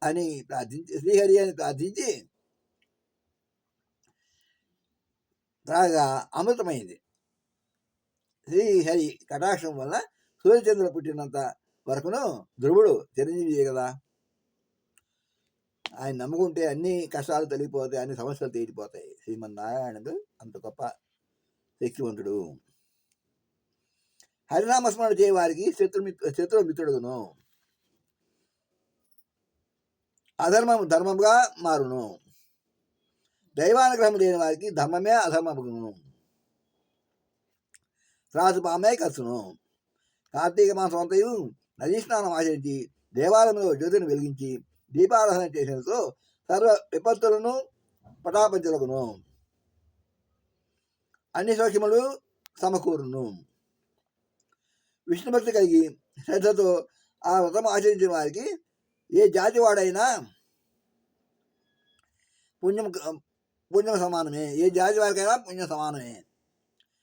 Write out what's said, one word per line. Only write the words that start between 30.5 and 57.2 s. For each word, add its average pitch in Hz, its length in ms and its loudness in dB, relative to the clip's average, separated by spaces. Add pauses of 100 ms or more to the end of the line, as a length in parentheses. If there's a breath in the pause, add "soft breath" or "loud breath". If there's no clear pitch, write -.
ధర్మంగా 196 760 4
మారును. 127 580 -2 (1400)
దైవానుగ్రహం 226 580 4
లేని 185 220 2
వారికి 160 320 -2
ధర్మమే 170 420 0
అధర్మమును. 147 840 -2 (2500)
త్రాసు 180 280 2
పామే 180 360 2
కసును. 120 640 -6 (760)
కార్తీక 175 380 2
మాసం 185 260 -2
అంతయు 185 540 0 (280)
నదీ 180 220 -2
స్నానం 208 320 -2
ఆచరించి 143 560 -4 (240)
దేవాలయంలో 202 640 4
జ్యోతిని 175 300 0
వెలిగించి 139 540 -4 (320)
దీపారాధన 185 640 2
చేసినతో 139 580 -4 (380)
సర్వ 208 260 4 (160)
విపత్తులను 226 760 0 (560)
పటాపంచలగును. 160 960 0 (2000)
అన్ని 214 200 0
సౌఖ్యములు 220 640 2 (420)
సమకూరును. 135 840 -4 (1600)
విష్ణు 175 240 -4
భక్తి 233 200 2
కలిగి 165 480 4 (200)
శ్రద్ధతో 185 680 0 (380)